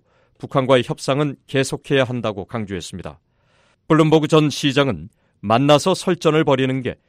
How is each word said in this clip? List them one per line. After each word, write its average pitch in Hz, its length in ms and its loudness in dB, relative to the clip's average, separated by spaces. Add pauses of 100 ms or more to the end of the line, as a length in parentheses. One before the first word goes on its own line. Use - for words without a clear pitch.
(400)
북한과의 131 460 0
협상은 143 500 -4 (120)
계속해야 135 560 -2
한다고 110 420 -6
강조했습니다. 90 760 -10 (680)
블룸버그 156 400 4
전 151 220 4
시장은 127 600 -2 (300)
만나서 143 540 2
설전을 160 500 0
벌이는 131 380 0
게 110 140 -8 (140)